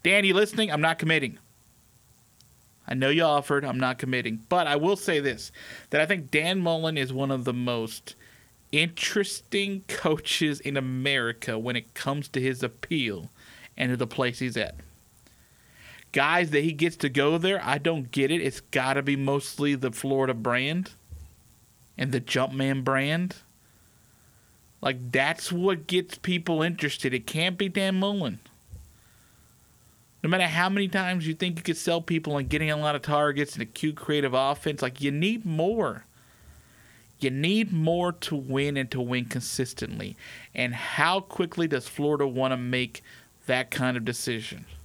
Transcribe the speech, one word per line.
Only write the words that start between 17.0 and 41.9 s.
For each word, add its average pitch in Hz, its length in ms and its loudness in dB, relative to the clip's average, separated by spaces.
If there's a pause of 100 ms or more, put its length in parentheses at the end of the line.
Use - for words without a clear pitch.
go 139 280 4
there, 185 260 2
I 143 140 2
don't 143 340 -2
get 139 200 2
it. 170 100 0
It's 131 200 -4
gotta 135 420 0
be 139 120 2
mostly 139 600 0
the 127 160 -2
Florida 135 420 0
brand 127 600 0 (1040)
and 131 120 -2
the 127 80 2
Jumpman 131 640 0
brand. 143 520 0 (1500)
Like, 123 300 -4
that's 139 400 0
what 175 360 0
gets 180 300 -2
people 170 440 0
interested. 147 520 -2
It 117 140 -4
can't 175 300 -2
be 196 100 0
Dan 190 280 0
Mullen. 185 440 0 (1800)
No 156 60 2
matter 180 180 4
how 170 220 2
many 196 180 2
times 180 400 0
you 160 60 -2
think 175 240 -2
you 165 60 -10
could 190 120 0
sell 170 260 0
people 156 340 0
on 139 100 0
getting 151 260 0
a 151 60 0
lot 151 180 0
of 135 60 -4
targets 147 540 2
and - 60 -6
a - 40 -4
cute 156 320 -4
creative 143 360 0
offense, 143 480 0
like, 127 200 -4
you 139 100 0
need 214 340 0
more. 165 600 0 (1120)
You 135 100 0
need 185 440 2
more 170 400 2
to - 240 -4
win 139 400 0
and 131 140 -2
to 131 100 -2
win 123 240 -2
consistently. 117 920 -6 (400)
And 123 180 -2
how 165 460 2
quickly 175 480 -2
does 139 220 -2
Florida 147 360 2